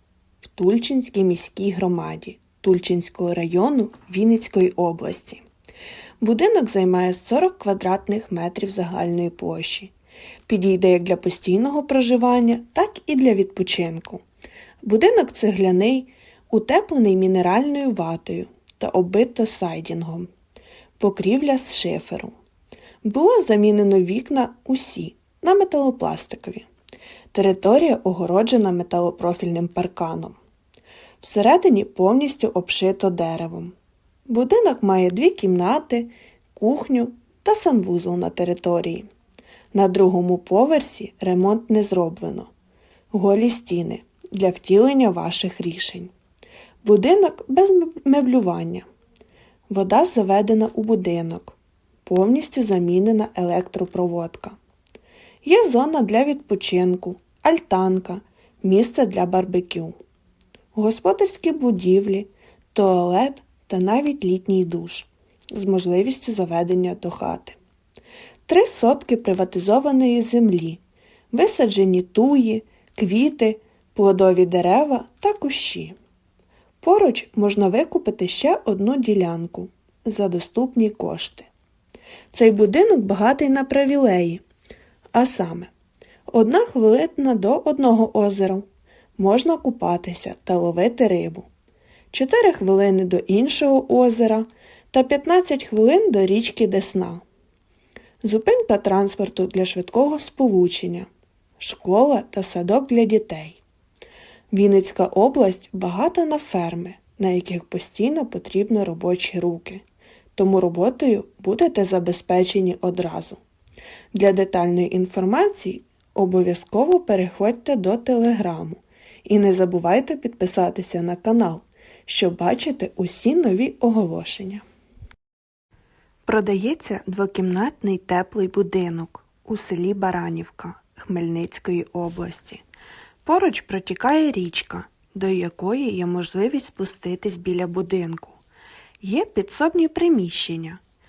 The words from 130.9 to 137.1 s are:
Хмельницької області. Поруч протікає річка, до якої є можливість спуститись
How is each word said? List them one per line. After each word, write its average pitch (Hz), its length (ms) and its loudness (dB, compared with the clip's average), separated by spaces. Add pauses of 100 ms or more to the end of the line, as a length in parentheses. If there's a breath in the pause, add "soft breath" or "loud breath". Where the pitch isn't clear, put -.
Хмельницької 170 880 -6
області. 175 800 -12 (640 loud breath)
Поруч 330 380 0
протікає 262 680 -2
річка, 180 560 -8 (280)
до 190 120 -4
якої 190 680 -4
є 180 100 -4
можливість 190 600 -4
спуститись 185 720 -8